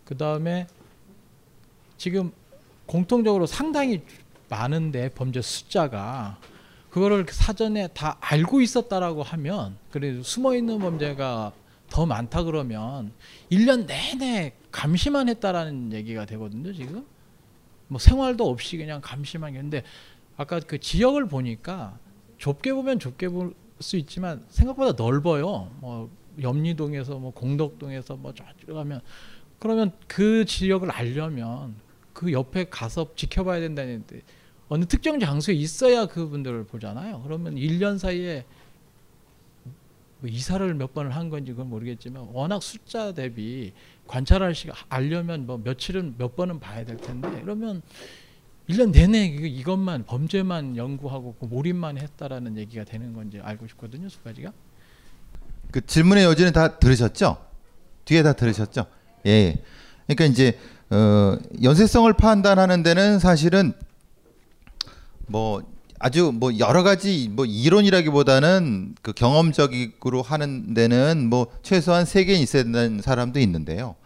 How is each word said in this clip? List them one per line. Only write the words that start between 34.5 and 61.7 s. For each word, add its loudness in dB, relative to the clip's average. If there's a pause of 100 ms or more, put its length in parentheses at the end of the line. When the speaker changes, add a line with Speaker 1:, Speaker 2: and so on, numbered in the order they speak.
Speaker 1:
어느 0
특정 0
장소에 0
있어야 2
그분들을 -8
보잖아요. -12
그러면 -8
일 -2
년 -2
사이에 -6 (1700)
뭐, -12
이사를 -4
몇 -6
번을 -8
한 -6
건지 -10
그건 -10
모르겠지만, -12
워낙 -4
숫자 -10
대비 -10 (360)
관찰할 2
시간, -14 (140)
알려면 -4
뭐, -10
며칠은, -6
몇 -6
번은 -4
봐야 -12
될 -12
텐데, -10 (140)
그러면 -8 (880)
일 -2
년 4
내내 8
이거, -4
이것만, -4
범죄만 -4
연구하고 -8
그 -8
몰입만 -4
했다라는 -10
얘기가 -12
되는 -12
건지 -12
알고 -12
싶거든요, -16
두 -18
가지가. -14 (1160)
Speaker 2:
그 -6
질문의 6
여지는 6
다 4
들으셨죠? 4 (640)
뒤에 4
다 6
들으셨죠? -2 (400)
예. 6 (440)
그러니까 4
이제, 6 (320)
어, 6 (240)
연쇄성을 8